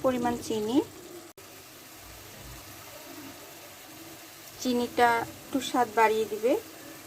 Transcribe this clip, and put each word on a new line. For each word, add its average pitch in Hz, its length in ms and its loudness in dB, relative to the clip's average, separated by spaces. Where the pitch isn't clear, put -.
পরিমাণ 247 280 2
চিনি, 220 320 2
চিনিটা 240 480 6
একটু - 140 -2
স্বাদ 240 260 4
বাড়িয়ে 220 300 6
দিবে। 220 280 2